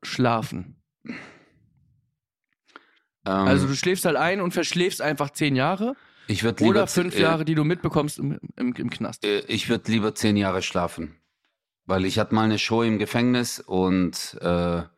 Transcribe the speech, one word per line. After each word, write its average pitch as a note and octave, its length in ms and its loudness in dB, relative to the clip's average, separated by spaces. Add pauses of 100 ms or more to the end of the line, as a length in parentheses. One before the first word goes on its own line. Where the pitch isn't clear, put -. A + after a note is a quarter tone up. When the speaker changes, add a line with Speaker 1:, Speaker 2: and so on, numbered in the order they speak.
Speaker 1:
schlafen? A#2 760 -2 (2500)
Speaker 2:
Ähm, F#2+ 80 -2 (140)
Speaker 1:
Also C3+ 200 4
du C#3 80 -2
schläfst F3+ 300 0
halt D#3+ 120 2
ein F3 240 0
und F3 100 -2
verschläfst F3 500 -2
einfach C#3+ 300 -2
zehn C#3+ 240 0
Jahre F#3+ 400 0 (320)
Speaker 2:
ich G2 160 -2
würd - 180 2
Speaker 1:
oder A3+ 60 6
Speaker 2:
lieber G3 200 4
Speaker 1:
fünf F3+ 280 0
Speaker 2:
ze-, G#3 40 0
äh, F#3+ 40 6
Speaker 1:
Jahre, D#3+ 220 2
die D#3+ 100 0
du D3+ 80 2
mitbekommst D3+ 560 0
im, C#3 200 -4 (160)
im, B2 180 -4
im - 180 -6
Knast? - 340 -8
Speaker 2:
äh, G#2 160 2
ich - 280 -4
würd A2+ 180 0
lieber G#2+ 280 2
zehn G#2 220 2
Jahre F#2+ 240 2
schlafen. E2 540 -4 (720)
Weil F#2 200 0
ich F#2+ 140 -2
hatte G#2+ 160 0
mal A2 100 4
eine G#2+ 140 2
Show A#2 240 0
im A2 160 0
Gefängnis A#2+ 600 0
und, F#2 840 0
äh, F2 420 0 (140)